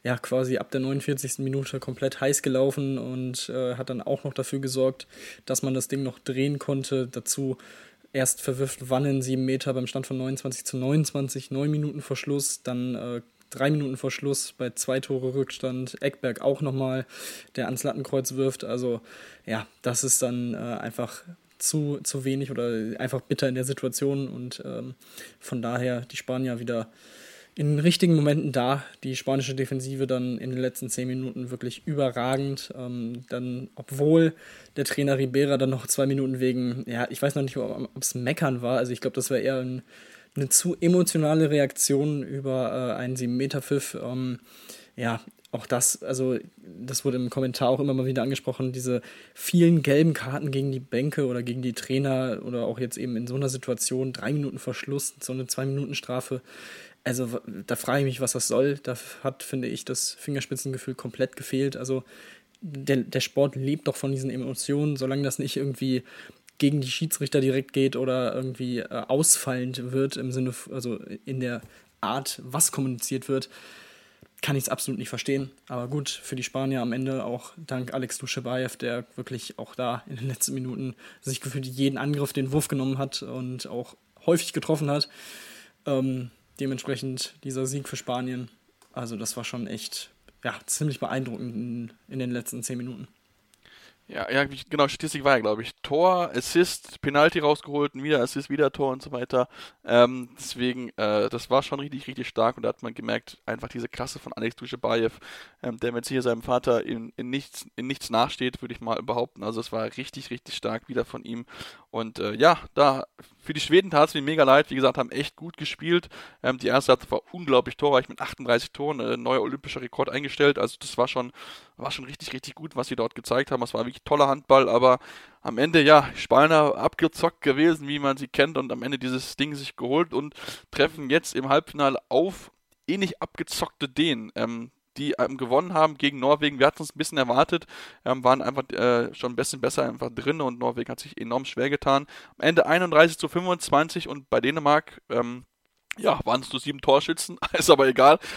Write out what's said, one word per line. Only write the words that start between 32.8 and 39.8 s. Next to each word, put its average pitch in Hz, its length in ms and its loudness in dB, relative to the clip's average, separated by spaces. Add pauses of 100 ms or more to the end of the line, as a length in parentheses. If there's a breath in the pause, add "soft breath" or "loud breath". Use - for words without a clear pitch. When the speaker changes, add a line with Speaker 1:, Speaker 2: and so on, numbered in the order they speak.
Speaker 1:
dann, 123 460 -6
obwohl 156 580 4 (420 loud breath)
der 143 80 -2
Trainer 139 340 0
Ribera 135 400 2
dann 131 120 2
noch 131 180 -4
zwei 135 200 2
Minuten 135 340 0
wegen, 127 480 0
ja, 120 200 -2
ich 123 120 -8
weiß 139 140 2
noch 143 80 0
nicht, 135 120 -4
ob, 120 400 -6
ob's - 200 -4
Meckern 127 460 0
war, 120 180 0
also 123 120 -2
ich 120 80 -6
glaub, 123 140 -4
das 131 160 -2
war 135 80 2
eher 131 220 0
ein, 127 240 -6 (540 loud breath)